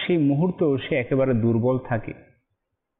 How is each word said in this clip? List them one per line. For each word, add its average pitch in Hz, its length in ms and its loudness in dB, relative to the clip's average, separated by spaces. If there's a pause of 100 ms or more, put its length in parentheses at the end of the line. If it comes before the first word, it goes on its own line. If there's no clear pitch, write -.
সেই 180 100 2
মুহূর্তেও 151 600 2
সে - 180 -4
একেবারে 131 380 0
দুর্বল 117 460 2
থাকে। - 340 -6 (880)